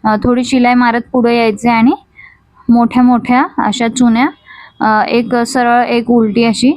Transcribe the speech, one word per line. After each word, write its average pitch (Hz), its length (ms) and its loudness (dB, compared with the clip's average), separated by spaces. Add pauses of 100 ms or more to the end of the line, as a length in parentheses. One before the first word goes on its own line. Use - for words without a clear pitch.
अ, 214 200 0
थोडी 247 200 0
शिलाई 247 300 2
मारत 240 260 0 (120)
पुढे 233 260 0
यायचे 226 300 -2
आणि 233 260 2 (720)
मोठ्या 233 340 2
मोठ्या 247 440 2 (120)
अशा 226 300 -2
चुन्या, 240 400 0 (520)
अ, 214 240 0
एक 233 300 -2
सरळ 240 500 0
एक 240 260 -4
उलटी 233 340 0
अशी 233 320 0